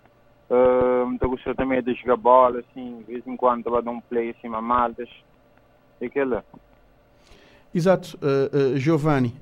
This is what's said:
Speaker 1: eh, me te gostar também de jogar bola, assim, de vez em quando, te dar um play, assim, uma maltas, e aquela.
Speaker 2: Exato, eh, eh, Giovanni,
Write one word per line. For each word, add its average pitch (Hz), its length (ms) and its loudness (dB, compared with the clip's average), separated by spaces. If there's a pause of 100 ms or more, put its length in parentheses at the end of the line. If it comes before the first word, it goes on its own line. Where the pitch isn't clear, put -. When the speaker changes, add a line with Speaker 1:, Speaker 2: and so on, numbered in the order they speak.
(480)
Speaker 1:
eh, 127 600 4
me 123 100 -6
te 131 80 -2
gostar 127 300 -4
também 131 260 -2
de 123 120 -2
jogar 123 240 0
bola, 123 420 4
assim, 120 380 -14
de 113 160 -14
vez 120 120 -10
em 127 100 -8
quando, 120 280 0
te 117 180 -2
dar 117 80 -6
um 120 100 -8
play, 117 300 -6
assim, - 160 -14
uma 113 160 -8
maltas, 120 460 -2 (920)
e 123 60 -8
aquela. 123 380 -4 (1300)
Speaker 2:
Exato, 180 480 0
eh, 139 520 2
eh, 139 40 0
Giovanni, 139 640 2